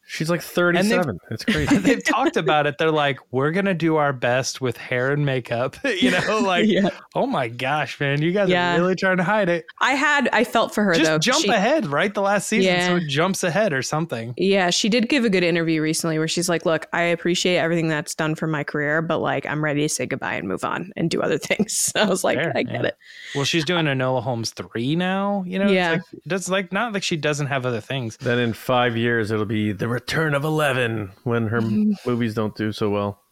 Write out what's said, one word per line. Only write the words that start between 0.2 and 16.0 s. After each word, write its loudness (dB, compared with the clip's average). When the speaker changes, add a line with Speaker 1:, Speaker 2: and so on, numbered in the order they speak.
Speaker 1:
like, 0
Speaker 2:
And -14
they've -16
Speaker 1:
thirty-seven. 2
It's -6
crazy. 4
Speaker 2:
<laughs> 4
they've 2
talked 0
about 2
it. -2
They're 4
like, 2
"We're 0
gonna 0
do 2
our 2
best 0
with -2
hair -2
and 0
makeup." -2
<laughs> -10
You 2
know, 0
like, 2
Speaker 3:
<laughs> 4
Yeah. 2
Speaker 2:
"Oh 0
my -2
gosh, -4
man, 0
you 0
guys 2
Speaker 3:
Yeah. 2
Speaker 2:
are 2
really 2
trying 0
to 0
hide 2
it." -2
Speaker 3:
I 2
had, 2
I 4
felt 0
for 0
her, 4
Speaker 2:
Just 4
Speaker 3:
though. 4
Speaker 2:
jump 2
Speaker 3:
She 2
Speaker 2:
ahead, 2
right? 0
The -2
last 0
season, 2
so 2
Speaker 3:
Yeah. 2
Speaker 2:
it -4
jumps 0
ahead 2
or 0
something. -4
Speaker 3:
Yeah, 2
she 0
did 2
give 2
a 2
good 2
interview 2
recently 0